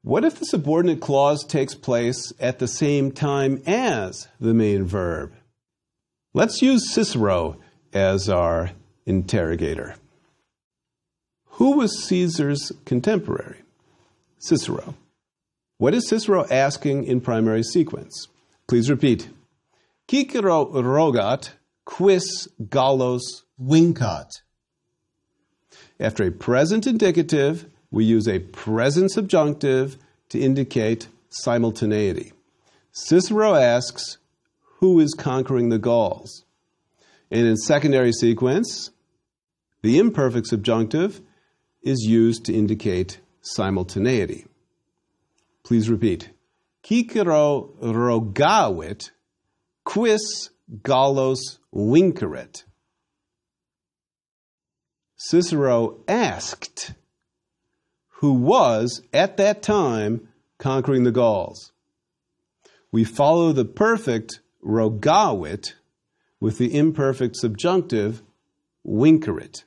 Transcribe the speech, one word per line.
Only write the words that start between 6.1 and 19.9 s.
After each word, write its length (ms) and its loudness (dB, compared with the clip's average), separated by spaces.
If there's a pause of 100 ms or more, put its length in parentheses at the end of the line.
Let's 300 0
use 320 2
Cicero 640 0 (340)
as 380 0
our 420 0 (360)
interrogator. 880 -2 (1600)
Who 200 -2
was 280 -4
Caesar's 680 -4 (140)
contemporary? 760 -4 (760)
Cicero. 560 -4 (840)
What 160 2
is 120 -2
Cicero 440 0
asking 540 0
in 140 0
primary 440 0
sequence? 640 -4 (400)
Please 240 2
repeat. 380 0 (760)